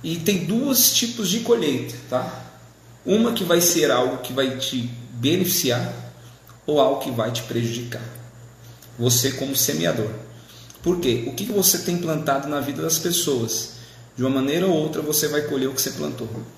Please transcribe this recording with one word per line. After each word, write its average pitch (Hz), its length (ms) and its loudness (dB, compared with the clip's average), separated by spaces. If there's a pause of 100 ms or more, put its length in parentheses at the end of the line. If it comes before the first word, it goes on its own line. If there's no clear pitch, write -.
E 165 140 -4
tem 175 280 0
dois 240 480 2
tipos 226 360 -2
de 214 120 0
colheita, 147 540 2 (160)
tá? - 340 -4 (640)
Uma 226 260 4
que 196 120 -2
vai 170 160 4
ser 151 300 4
algo 127 280 2
que - 140 -8
vai 131 260 0
te 120 320 -4 (220)
beneficiar 131 800 0 (720)
ou 147 140 4
algo 135 200 4
que 139 100 -4
vai 113 200 0
te 120 140 -4
prejudicar. 117 580 -4 (960)
Você 123 340 2
como 135 240 -4
semeador. 85 540 2 (720)
Por 175 160 2
quê? 120 300 2
O 131 60 -6
que 196 100 -4
você 202 340 2
tem 175 200 -2
plantado 147 500 0
na 147 120 -2
vida 131 220 -4
das 160 160 0
pessoas? 139 760 -2 (420)
De 127 80 -2
uma 135 60 2
maneira 143 360 0
ou 185 60 4
outra 156 280 0
você 151 280 0
vai 147 140 0
colher 135 260 0
o 131 40 -4
que - 80 -4
você 135 120 -2
plantou. 123 360 -6 (300)